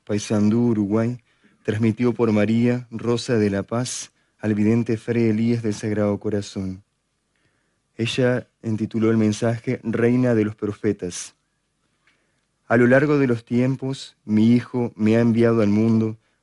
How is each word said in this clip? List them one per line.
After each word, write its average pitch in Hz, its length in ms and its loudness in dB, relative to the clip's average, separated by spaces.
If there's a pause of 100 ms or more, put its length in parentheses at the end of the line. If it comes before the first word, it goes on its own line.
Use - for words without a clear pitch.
Paysandú, 107 680 0
Uruguay. 113 500 -2 (420)
Transmitió 113 500 0
por 113 200 0
María 117 580 0
Rosa 117 480 -2
de 104 140 2
la 98 100 -2
Paz - 520 -8 (260)
al 107 160 -2
vidente 110 420 0
Fray 117 320 0
Elías 113 320 0
del 107 140 -4
Sagrado 104 440 -2
Corazón. 101 640 -6 (1160)
Ella 123 500 -2 (160)
intituló 110 480 -2
el 113 60 2
mensaje 113 680 -2
Reina 120 500 2
de 107 120 2
los 104 100 -6
Profetas. 101 800 -6 (1300)
A 120 100 2
lo 120 100 6
largo 143 320 4
de 139 80 2
los 117 180 -2
tiempos, 131 800 -4
mi 107 300 4
Hijo 120 400 -2
me 110 220 2
ha - 20 4
enviado 117 420 2
al 104 80 2
mundo 110 480 0 (260)